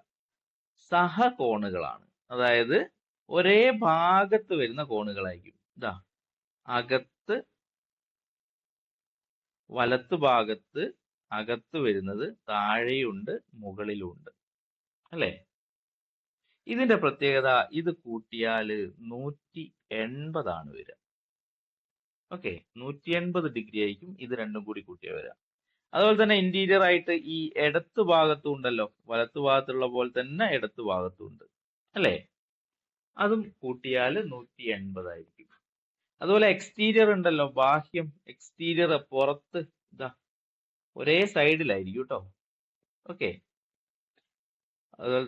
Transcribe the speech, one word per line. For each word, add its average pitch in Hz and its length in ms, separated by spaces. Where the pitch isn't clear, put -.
സഹകോണുകളാണ്. 113 1120
അതായത് 123 480
ഒരേ 180 320
ഭാഗത്ത് 190 760
വരുന്ന 127 220
കോണുകളായിരിക്കും. 98 640
ഇതാ 117 140
അകത്ത്, 127 680
വലത്ത് 123 460
ഭാഗത്ത് 120 560
അകത്ത് 113 540
വരുന്നത് 101 420
താഴെയുണ്ട് 110 840
മുകളിലുണ്ട് 101 680
അല്ലേ? 143 180
ഇതിന്റെ 233 360
പ്രത്യേകത 135 460
ഇത് 165 120
കൂട്ടിയാല് 113 720
നൂറ്റി 143 540
എൺപതാണ് 120 760
വരിക. - 180
ഓക്കെ, 175 220
നൂറ്റി 143 380
എൺപത് 175 380
ഡിഗ്രി 110 280
ആയിരിക്കും 98 280
ഇത് 120 80
രണ്ടും 107 260
കൂടി 104 200
കൂട്ടിയാ 90 300
വരിക. - 160
അതുപോലെ 214 280
തന്നെ 214 220
ഇന്റീരിയർ 190 460
ആയിട്ട് 175 260
ഈ 165 40
ഇടത്ത് 165 360
ഭാഗത്തും 151 440
ഉണ്ടല്ലോ, 120 300
വലത്ത് 117 360
ഭാഗത്തുള്ള 135 400
പോലെ 123 220
തന്നെ 147 280
ഇടത്ത് 110 340
ഭാഗത്തും 92 400
ഉണ്ട് - 140
അല്ലേ? 135 200
അതും 208 260
കൂട്ടിയാല് 127 580
നൂറ്റി 123 320
എൺപതായിരിക്കും. 92 720
അതുപോലെ 208 340
എക്സ്റ്റീരിയർ 214 600
ഉണ്ടല്ലോ, 165 300
ബാഹ്യം, 151 460
എക്സ്റ്റീരിയർ 165 580
പുറത്ത്, 139 480
ഇതാ 131 140
ഒരേ 151 180
സൈഡിലായിരിക്കും 131 720
ട്ടോ. - 100
ഓക്കെ, 127 180
അതുപോലെ 127 300